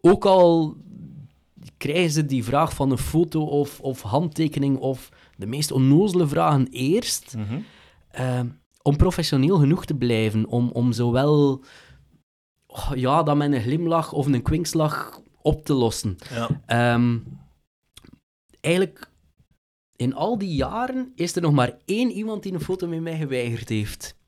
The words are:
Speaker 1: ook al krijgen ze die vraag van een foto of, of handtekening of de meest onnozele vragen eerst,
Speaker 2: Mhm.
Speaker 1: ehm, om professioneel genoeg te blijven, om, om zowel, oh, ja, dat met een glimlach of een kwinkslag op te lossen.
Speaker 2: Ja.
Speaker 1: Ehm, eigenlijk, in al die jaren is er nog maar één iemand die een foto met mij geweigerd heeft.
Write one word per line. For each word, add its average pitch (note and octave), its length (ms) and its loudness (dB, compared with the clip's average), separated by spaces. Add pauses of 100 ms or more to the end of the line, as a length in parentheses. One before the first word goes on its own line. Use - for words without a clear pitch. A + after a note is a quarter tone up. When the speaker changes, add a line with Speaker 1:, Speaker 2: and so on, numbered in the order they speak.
Speaker 1:
ook G3 260 4
al E3+ 500 4 (1000)
krijgen E3 340 0
ze D3+ 160 0
die C3 180 -2
vraag C#3+ 300 0
van C#3 160 0
een B2+ 80 0
foto D#3 460 0
of, C#3+ 360 -2
of C3 220 -8
handtekening D3 760 -2
of C3+ 300 -6 (280)
de G2 100 -10
meest C#3 260 -4
onnozele E3 540 4
vragen D3 440 2
eerst, D3 680 -4
Speaker 2:
Mhm. A2 240 -6 (500)
Speaker 1:
ehm, B2 380 -4 (340)
om D3 140 2
professioneel D#3+ 600 2
genoeg D3 260 4
te D#3+ 100 -4
blijven, A2 520 0
om, A#2+ 240 0
om A#2+ 220 0
zowel, C3 720 2 (1000)
oh, - 280 -8
ja, C3 280 2
dat D3 140 2
met C#3+ 160 2
een C3 100 2
glimlach E3 500 0
of C#3 140 0
een C3 160 2
kwinkslag D#3 760 -2 (220)
op - 220 0
te - 80 -2
lossen. A2+ 440 0 (140)
Speaker 2:
Ja. A#2 360 -4
Speaker 1:
Ehm, A#2+ 520 2 (1400)
eigenlijk, F3+ 500 -2 (840)
in C3 180 -2
al G3+ 240 -2
die F#3+ 160 -6
jaren A#3+ 600 -4
is E3+ 220 -4
er F3 60 -2
nog D#3 100 2
maar B2+ 320 2
één A3+ 260 -2
iemand G#3+ 320 -8
die F#3+ 100 -8
een F3 80 -6
foto F#3 260 -6
met E3 140 -6
mij E3 160 -6
geweigerd B2 520 -4
heeft. - 480 -6 (120)